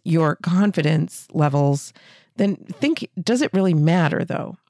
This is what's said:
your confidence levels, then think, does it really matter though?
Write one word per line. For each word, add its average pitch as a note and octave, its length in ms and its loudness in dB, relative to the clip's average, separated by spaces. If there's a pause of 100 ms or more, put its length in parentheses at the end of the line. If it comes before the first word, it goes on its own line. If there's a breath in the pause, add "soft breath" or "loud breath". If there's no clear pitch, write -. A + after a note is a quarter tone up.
your D#3+ 320 0
confidence E3+ 960 0
levels, C#3+ 600 0 (440 soft breath)
then G3 200 0
think, - 520 -4 (140)
does B3 200 0
it - 100 -2
really F#3+ 220 2
matter D#3 500 2
though? - 320 -8 (140)